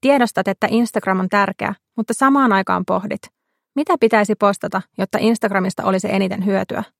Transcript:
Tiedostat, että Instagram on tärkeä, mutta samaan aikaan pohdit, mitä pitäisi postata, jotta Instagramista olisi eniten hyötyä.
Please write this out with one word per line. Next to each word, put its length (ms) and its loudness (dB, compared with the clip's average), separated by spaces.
Tiedostat, 480 2
että 220 -2
Instagram 500 0
on 80 -2
tärkeä, 460 -2
mutta 180 -4
samaan 380 4
aikaan 340 0
pohdit, 360 -4
mitä 240 0
pitäisi 340 4
postata, 480 -2
jotta 220 -4
Instagramista 640 0
olisi 260 0
eniten 360 -2
hyötyä. 380 -2